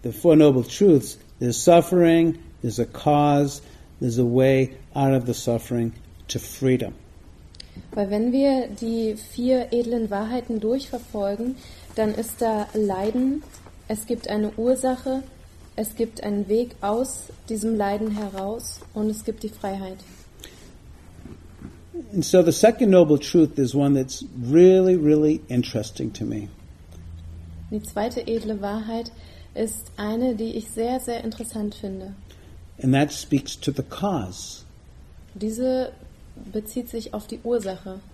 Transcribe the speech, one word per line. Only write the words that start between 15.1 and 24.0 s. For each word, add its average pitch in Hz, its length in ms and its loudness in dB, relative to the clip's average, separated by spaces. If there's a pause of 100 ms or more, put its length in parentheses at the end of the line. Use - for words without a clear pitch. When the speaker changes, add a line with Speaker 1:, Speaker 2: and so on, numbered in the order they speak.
Speaker 2:
es 214 180 -6
gibt 226 280 -4
einen 202 260 -2
Weg 233 320 0
aus 226 440 -2 (260)
diesem 220 260 -2
Leiden 208 360 -2
heraus 208 680 -8 (140)
und 214 160 -2
es 214 140 -8
gibt - 180 -8
die 214 80 -8
Freiheit. 190 480 -8 (2250)
Speaker 1:
And 175 100 0
so 180 180 4
the 165 100 4
second 226 380 4
noble 156 280 8
truth 156 400 2
is 127 160 0
one 139 240 2
that's 131 260 -6 (260)